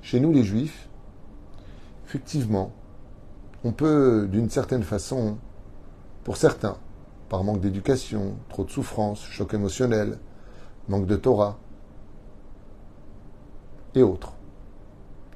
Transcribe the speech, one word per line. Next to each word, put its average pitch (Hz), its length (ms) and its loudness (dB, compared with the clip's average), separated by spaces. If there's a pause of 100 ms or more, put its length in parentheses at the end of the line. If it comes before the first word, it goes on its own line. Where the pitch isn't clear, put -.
Chez - 180 2
nous, 160 120 6
les 135 100 8
Juifs, 113 460 0 (1160)
effectivement, 107 680 0 (880)
on 117 100 2
peut, 135 580 6
d'une 110 200 4
certaine 127 320 2
façon, 107 560 0 (880)
pour - 120 -2
certains, - 400 4 (520)
par 95 160 0
manque 104 160 2
d'éducation, 101 760 0 (140)
trop - 160 -2
de - 60 -6
souffrance, 107 520 -2
choc - 320 -4
émotionnel, 107 640 2 (680)
manque 98 180 2
de 104 80 4
Torah 104 440 4 (2250)
et 127 80 10
autres. 92 300 4 (1040)